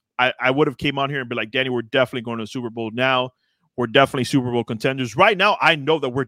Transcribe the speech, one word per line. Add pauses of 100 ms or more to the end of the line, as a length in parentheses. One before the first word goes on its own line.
(200)
I,
I
would
have
came
on
here
and
be
like,
"Danny,
we're
definitely
going
to
the
Super
Bowl
now. (460)
We're
definitely
Super
Bowl
contenders."
Right
now,
I
know
that
we're